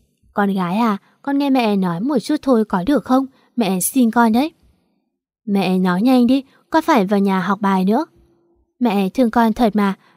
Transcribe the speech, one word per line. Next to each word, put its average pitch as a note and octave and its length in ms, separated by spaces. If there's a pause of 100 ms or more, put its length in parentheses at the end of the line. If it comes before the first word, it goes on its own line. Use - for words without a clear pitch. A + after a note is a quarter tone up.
(340)
"Con G3+ 200
gái F#3 240
à, A3 200 (240)
con C#4 160
nghe C#4+ 120
mẹ A#3 260
nói F3+ 260
một C4 180
chút D4+ 220
thôi A3+ 240
có F#3 180
được A#3 200
không? C4 220 (300)
Mẹ F#3+ 240
xin A#3 320
con A#3 200
đấy." C4+ 200 (920)
"Mẹ G3 320
nói F#3 240
nhanh B3 260
đi, C4 160 (260)
con D#4+ 140
phải B3+ 220
vào G3+ 140
nhà G3 200
học F#3+ 220
bài F#3+ 240
nữa." A#3 200 (760)
"Mẹ G3+ 300
thương A#3+ 220
con A3+ 220
thật A3 220
mà, G3+ 180 (240)